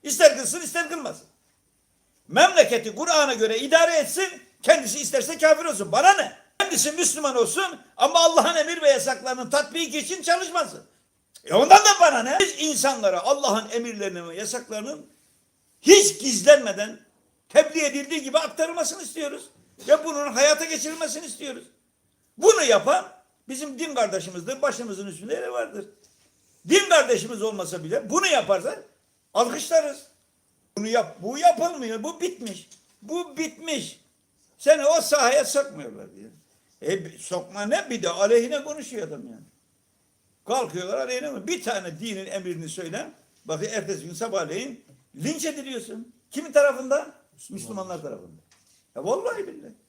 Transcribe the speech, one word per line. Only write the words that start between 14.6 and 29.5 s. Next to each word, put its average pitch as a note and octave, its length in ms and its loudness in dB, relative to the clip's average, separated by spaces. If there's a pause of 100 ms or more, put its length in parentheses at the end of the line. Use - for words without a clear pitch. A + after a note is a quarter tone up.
hiç F#4+ 360 8
gizlenmeden A3 840 4 (480)
tebliğ D4+ 360 4
edildiği C#4+ 380 -4
gibi C4+ 160 0
aktarılmasını E4 640 -4
istiyoruz. D4 480 -10 (380)
Ve D4+ 160 4
bunun C#4+ 280 -4
hayata D4 320 4
geçirilmesini D#4+ 600 -8
istiyoruz. C4 380 -14 (720)
Bunu E4+ 240 6
yapan A#3+ 460 2 (400)
bizim C4 300 -12
din D#4 160 -8
kardeşimizdir. F#3+ 680 -4
Başımızın A3 440 -6
üstünde G3 280 -10
yeri - 180 -8
vardır. A3+ 340 -8 (840)
Din G4 200 4
kardeşimiz A#3 540 2
olmasa F#3 420 -6
bile A3 260 -6
bunu F#4 160 0
yaparsa G3+ 560 0 (520)
alkışlarız. C#4 720 0 (720)